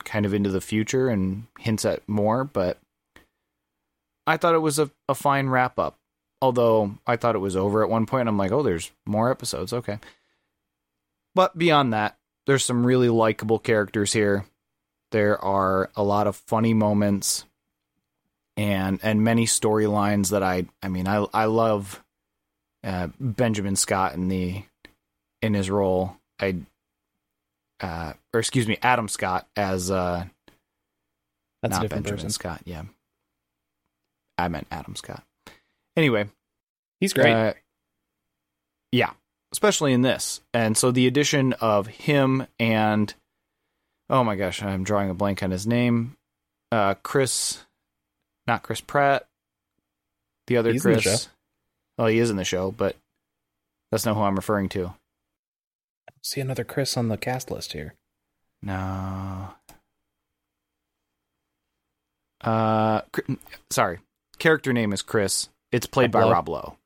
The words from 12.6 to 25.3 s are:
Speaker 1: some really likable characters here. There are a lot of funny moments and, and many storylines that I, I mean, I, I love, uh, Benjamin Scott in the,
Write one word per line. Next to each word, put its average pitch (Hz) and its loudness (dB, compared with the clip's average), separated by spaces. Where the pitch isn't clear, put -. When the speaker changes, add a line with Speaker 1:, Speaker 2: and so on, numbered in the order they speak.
Speaker 1:
some 120 0
really 127 4
likable 110 2
characters 107 0
here. 101 2
There 104 2
are 95 2
a 107 0
lot 101 2
of 101 -2
funny 113 0
moments 104 0
and, 95 0
and 107 2
many 113 2
storylines 104 0
that 101 2
I, 92 0
I 98 -6
mean, 92 -4
I, 104 0
I 110 2
love, 110 0
uh, 90 -4
Benjamin 107 -2
Scott 95 -2
in 92 -4
the, 92 -4